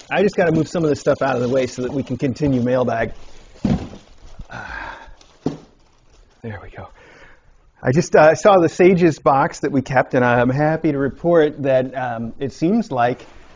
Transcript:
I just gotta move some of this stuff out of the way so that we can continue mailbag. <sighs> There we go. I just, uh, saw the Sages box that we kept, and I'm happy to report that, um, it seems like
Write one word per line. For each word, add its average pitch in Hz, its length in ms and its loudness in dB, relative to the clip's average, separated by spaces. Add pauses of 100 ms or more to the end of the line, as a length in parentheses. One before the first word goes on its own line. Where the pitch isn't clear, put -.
(100)
I 160 120 2
just 202 140 0
gotta 175 160 2
move 160 160 0
some 170 160 -2
of 151 60 2
this 135 100 -2
stuff 143 220 0
out 131 140 0
of 120 60 -2
the 123 60 -2
way 131 180 0
so 127 160 -8
that 123 100 -6
we 139 100 -4
can 123 140 -8
continue 135 460 -2
mailbag. 117 500 0 (1400)
<sighs> - 100 -14 (1800)
There 107 200 -12
we - 60 -20
go. - 200 -16 (920)
I - 80 0
just, 160 240 0
uh, 160 200 8
saw 196 240 4
the 165 100 4
Sages 175 500 4
box 147 420 0
that 143 120 -4
we 135 80 0
kept, 131 320 -2
and 127 100 2
I'm 123 280 2
happy 156 420 0
to 139 60 -2
report 147 640 0
that, 131 340 0
um, 117 420 -8
it 135 140 -6
seems 202 400 -2
like 127 320 -2 (320)